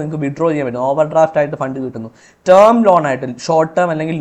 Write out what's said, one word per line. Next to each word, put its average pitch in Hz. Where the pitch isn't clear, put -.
നിങ്ങൾക്ക് 156
വിഡ്രോ 143
ചെയ്യാൻ 147
പറ്റും, 123
ഓവർഡ്രാഫ്റ്റ് 156
ആയിട്ട് 147
ഫണ്ട് 135
കിട്ടുന്നു, 117
ടേം 214
ലോൺ 170
ആയിട്ട് 131
ഷോർട്ട് 160
ടേം 180
അല്ലെങ്കിൽ 160